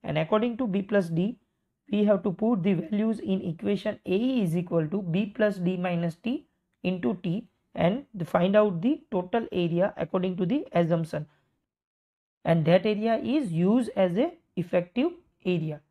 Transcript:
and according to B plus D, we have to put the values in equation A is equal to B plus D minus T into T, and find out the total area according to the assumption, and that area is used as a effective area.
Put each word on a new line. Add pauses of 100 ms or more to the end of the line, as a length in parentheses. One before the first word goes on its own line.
and
according
to
B
plus
D, (540)
we
have
to
put
the
values
in
equation
A
is
equal
to
B
plus
D
minus
T (380)
into
T, (260)
and (200)
find
out
the (100)
total
area
according
to
the
assumption, (1200)
and
that
area
is
used
as
a (240)
effective (340)
area.